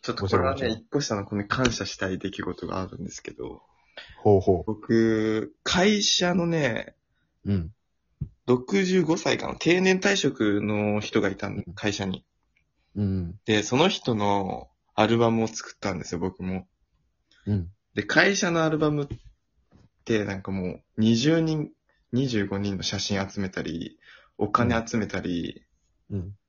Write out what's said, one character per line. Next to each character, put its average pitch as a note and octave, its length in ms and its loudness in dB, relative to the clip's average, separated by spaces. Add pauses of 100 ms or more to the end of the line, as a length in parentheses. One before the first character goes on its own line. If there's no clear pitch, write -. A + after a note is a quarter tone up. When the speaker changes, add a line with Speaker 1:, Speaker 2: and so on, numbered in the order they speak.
Speaker 1:
ち - 80 -8
ょ - 20 -2
っ - 40 -4
と G2 100 -4
こ G#2 100 2
れ B2 60 4
は C3+ 120 0
ね、 - 0 -
Speaker 2:
も - 20 -8
ち C3+ 60 -6
ろ B2 60 0
ん、 - 20 0
も A2 40 -2
ち - 20 -10
ろ A2+ 40 -14
ん。 - 40 -20
Speaker 1:
一 - 60 -20
個 C#3+ 100 0
下 C3 160 -2
の G2+ 80 -4
子 G#2 120 -6
に G2+ 120 -4
感 B2+ 240 0
謝 G2+ 120 -4
し - 120 -10
た G2 120 -4
い F#2 100 -4
出 F#2+ 120 -6
来 - 120 -10
事 F2+ 240 -8
が F#2 140 -4
あ F#2 60 -6
る - 120 -14
ん - 60 -10
で - 60 -10
す - 120 -16
け - 100 -12
ど。 - 300 -12 (600)
Speaker 2:
ほ G2+ 160 8
う - 20 4
ほ F#2 200 2
う。 E2 60 -10
Speaker 1:
僕、 A2 880 2 (100)
会 G3+ 380 4
社 F3+ 320 0
の E3+ 120 2
ね、 D3+ 480 -2 (500)
Speaker 2:
う G2+ 80 0
ん。 E2+ 200 -2 (760)
Speaker 1:
六 B2+ 380 2
十 F#3 180 4
五 D#3+ 140 2
歳 B2+ 220 0
か - 100 -6
な、 - 80 -6
定 F3 240 2
年 F#3 180 4
退 G3+ 180 2
職 G#2+ 460 2
の G#2 380 0
人 G#2 200 0
が G2+ 80 0
い G2 80 -4
た G2+ 140 -8
の、 G2 60 -8
Speaker 2:
う G2 140 -10
ん。 F2 40 -14
Speaker 1:
会 G#2+ 180 -2
社 G#2 120 -4
に。 F#2+ 200 -6 (720)
Speaker 2:
う G2+ 80 -2
ん。 F#2+ 440 -2
Speaker 1:
で、 G#2+ 160 2
そ A#2+ 140 0
の E3 120 6
人 C3+ 260 -2
の G2+ 540 -2 (260)
ア G#2+ 120 4
ル A2+ 120 4
バ A#2 120 6
ム A2+ 120 2
を A2 60 0
作 - 260 -10
っ - 40 -20
た G2 140 -4
ん F2 60 -6
で E2+ 60 -8
す - 100 -8
よ、 E2 60 -4
僕 F#2 220 -6
も。 F#2 260 -6 (800)
Speaker 2:
う G2+ 60 0
ん。 F#2 180 -2 (240)
Speaker 1:
で、 G#2 100 -2
会 F#3+ 320 2
社 G3 140 0
の E3+ 140 2
ア D#3+ 60 2
ル D#3 80 0
バ D3+ 120 4
ム D3 140 0
っ C#3+ 40 -12 (960)
て A2 200 0
な G2 120 -4
ん F#2+ 60 -10
か F#2+ 100 -8
も F#2+ 140 -2
う - 160 -8 (140)
二 A2+ 200 6
十 D#3 240 4
人、 D#3 300 0 (420)
二 C3 160 2
十 G#2+ 180 0
五 G2 120 -4
人 G2+ 180 -2
の F#2 80 -6
写 G2+ 160 -4
真 G2 280 -2
集 - 120 -8
め F#2+ 80 -2
た D#2+ 140 -8
り、 - 360 -8 (400)
お G#2 100 -2
金 A#2 380 2
集 - 100 -4
め G#2 100 0
た F#2+ 140 -6
り、 F2 440 -4 (460)
Speaker 2:
う G#2 60 -4
ん。 - 20 -2
う F2+ 40 -4
ん。 G2+ 120 -10 (140)